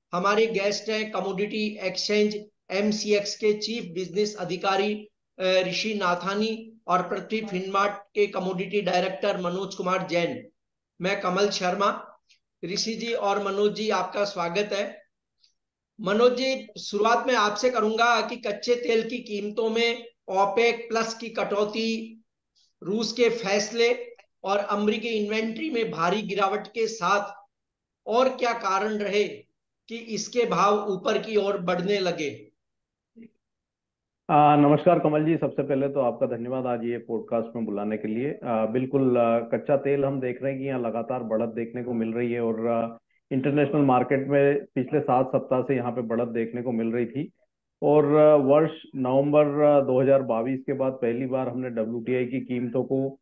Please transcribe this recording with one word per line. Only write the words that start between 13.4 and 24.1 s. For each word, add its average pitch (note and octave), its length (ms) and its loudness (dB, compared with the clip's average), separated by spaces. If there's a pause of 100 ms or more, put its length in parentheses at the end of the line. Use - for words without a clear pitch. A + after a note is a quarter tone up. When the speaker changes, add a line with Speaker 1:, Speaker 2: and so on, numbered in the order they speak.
Speaker 1:
मनोज G3+ 280 0
जी, G#3+ 160 -2
आपका F#3+ 340 0
स्वागत F#3+ 480 -2
है। - 300 -6 (1000)
मनोज A3 320 4
जी, C4 360 -2 (100)
शुरुआत A#3 480 0
में B3+ 80 2
आपसे G#3 360 2
करूंगा A3 580 2
कि A#3 80 -8
कच्चे A3+ 380 -2
तेल A3+ 340 0
की B3 100 -6
कीमतों G#3 520 -4
में A#3 340 0 (240)
ओपेक A3+ 600 2
प्लस A3 260 -2
की A#3 140 -12
कटौती, A3 920 -2 (640)
रूस G#3+ 300 -2
के A#3+ 160 4
फैसले G#3+ 640 0 (500)